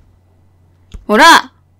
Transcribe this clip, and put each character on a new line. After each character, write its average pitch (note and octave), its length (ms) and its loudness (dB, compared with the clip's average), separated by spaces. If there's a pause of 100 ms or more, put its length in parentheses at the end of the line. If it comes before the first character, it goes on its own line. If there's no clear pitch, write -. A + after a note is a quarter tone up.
(1080)
お G#3 80 -2
ら。 D4+ 360 0 (280)